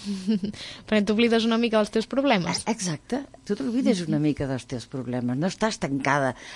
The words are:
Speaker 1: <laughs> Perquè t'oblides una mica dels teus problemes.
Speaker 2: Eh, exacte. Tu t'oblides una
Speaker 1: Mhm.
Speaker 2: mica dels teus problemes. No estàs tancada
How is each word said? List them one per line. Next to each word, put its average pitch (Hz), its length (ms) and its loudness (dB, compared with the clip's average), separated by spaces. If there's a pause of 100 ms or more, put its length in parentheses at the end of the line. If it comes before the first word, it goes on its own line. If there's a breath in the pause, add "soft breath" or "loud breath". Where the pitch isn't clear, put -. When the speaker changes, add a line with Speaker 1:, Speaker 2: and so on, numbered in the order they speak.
Speaker 1:
<laughs> 202 800 -4
Perquè 214 180 4
t'oblides 220 400 4
una 226 140 2
mica 226 200 2
dels 208 120 2
teus 220 160 0
problemes. 220 600 2
Speaker 2:
Eh, 208 60 2
exacte. 220 500 -4 (220)
Tu 208 120 -2
t'oblides 240 500 0
una 156 120 0
Speaker 1:
Mhm. 147 40 0
Speaker 2:
mica 147 240 0
dels 131 200 -4
teus 117 200 -8
problemes. 123 500 -4
No 151 120 0
estàs 214 300 -4
tancada 135 560 0 (220 loud breath)